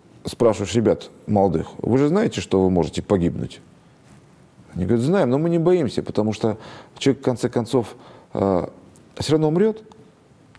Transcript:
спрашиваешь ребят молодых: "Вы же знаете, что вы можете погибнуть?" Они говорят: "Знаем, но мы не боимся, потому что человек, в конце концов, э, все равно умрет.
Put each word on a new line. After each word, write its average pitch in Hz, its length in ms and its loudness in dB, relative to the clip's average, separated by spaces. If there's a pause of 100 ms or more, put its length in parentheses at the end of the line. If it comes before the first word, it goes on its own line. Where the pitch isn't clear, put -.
(260)
спрашиваешь 104 500 0
ребят 107 340 2 (160)
молодых: 95 420 2 (100)
"Вы - 220 0
же 143 80 4
знаете, 208 340 0
что 95 200 0
вы 95 80 4
можете 82 320 0
погибнуть?" 85 600 -2 (1120)
Они 85 120 -4
говорят: 117 200 0
"Знаем, 170 240 2
но 127 80 2
мы 165 120 0
не 170 80 2
боимся, 165 460 0
потому 107 300 -2
что 107 240 -2 (400)
человек, - 240 0
в - 40 -12
конце 123 240 -2
концов, 120 460 -2 (380)
э, 98 340 0 (480)
все - 160 -6
равно 156 160 2
умрет. 202 360 0 (760)